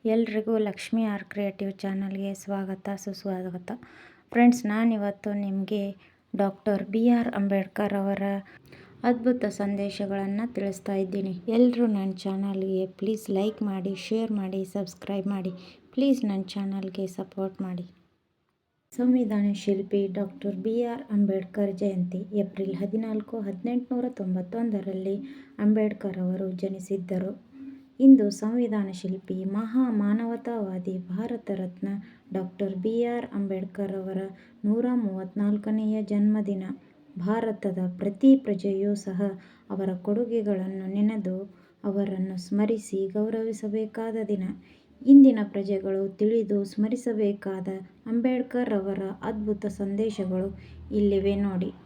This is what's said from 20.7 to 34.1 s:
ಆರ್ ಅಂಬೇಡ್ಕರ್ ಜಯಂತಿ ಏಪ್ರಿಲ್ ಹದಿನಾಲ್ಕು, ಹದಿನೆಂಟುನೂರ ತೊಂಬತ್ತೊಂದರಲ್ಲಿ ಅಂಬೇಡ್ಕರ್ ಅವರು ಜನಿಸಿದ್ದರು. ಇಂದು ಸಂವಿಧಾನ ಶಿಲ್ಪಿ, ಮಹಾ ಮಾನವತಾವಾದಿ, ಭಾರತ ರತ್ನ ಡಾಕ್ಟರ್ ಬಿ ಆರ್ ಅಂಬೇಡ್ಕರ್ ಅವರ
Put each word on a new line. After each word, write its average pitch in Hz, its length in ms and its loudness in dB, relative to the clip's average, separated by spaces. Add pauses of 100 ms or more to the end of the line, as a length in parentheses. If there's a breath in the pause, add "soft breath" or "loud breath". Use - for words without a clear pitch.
ಆರ್ 233 280 -4
ಅಂಬೇಡ್ಕರ್ 196 680 2
ಜಯಂತಿ 196 600 -2
ಏಪ್ರಿಲ್ 196 380 -2
ಹದಿನಾಲ್ಕು, 220 640 -4
ಹದಿನೆಂಟುನೂರ 240 720 -4
ತೊಂಬತ್ತೊಂದರಲ್ಲಿ 190 1040 -4 (440 loud breath)
ಅಂಬೇಡ್ಕರ್ 208 580 2
ಅವರು 185 340 -2
ಜನಿಸಿದ್ದರು. 190 1000 -4 (460 loud breath)
ಇಂದು 247 300 10
ಸಂವಿಧಾನ 214 640 -2
ಶಿಲ್ಪಿ, 185 520 -6
ಮಹಾ 220 460 0
ಮಾನವತಾವಾದಿ, 208 1080 -2
ಭಾರತ 208 540 -6
ರತ್ನ 185 360 -6 (460 loud breath)
ಡಾಕ್ಟರ್ 190 420 -4
ಬಿ 220 280 0
ಆರ್ 240 300 -2
ಅಂಬೇಡ್ಕರ್ 196 600 -4
ಅವರ 190 220 -6 (480 loud breath)